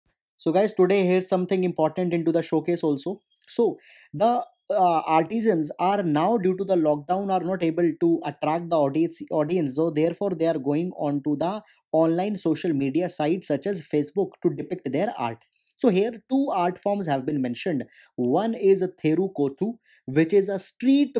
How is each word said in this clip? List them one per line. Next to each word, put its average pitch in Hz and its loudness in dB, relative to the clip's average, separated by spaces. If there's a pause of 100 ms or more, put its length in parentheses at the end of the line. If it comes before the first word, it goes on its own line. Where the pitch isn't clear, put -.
(380)
So - 0
guys, 202 4
today 185 4
here's 185 2
something 185 0
important 170 0
into 170 2
the 165 2
showcase 160 -2
also. 156 -2 (260)
So 220 0 (360)
the, 233 0 (260)
uh, 180 4 (160)
artisans 175 0
are 196 0
now, 170 2
due 190 0
to 196 -4
the 190 0
lockdown, 165 0
are 185 0
not 180 -2
able 165 2 (120)
to 170 2
attract 160 -4
the 170 2
audience, 156 0 (120)
audience. 151 0
So 160 0
therefore, 165 -2
they 160 -2
are 151 -6
going 147 -2
on 143 -2
to 147 -2
the 180 -4 (320)
online 165 2
social 165 -2
media 139 0
sites 165 -2
such 139 -2
as 196 -4
Facebook 151 -2 (120)
to 180 2
depict 151 -8
their 165 -2
art. 117 -6 (400)
So 269 2
here 214 2
two 269 0
art 180 0
forms 202 -4
have 139 -2
been 147 -2
mentioned. 127 -4 (320)
One 160 0
is 196 2 (180)
Thirukothu, 165 -2 (280)
which 160 0
is 196 4
a 196 -4
street 277 0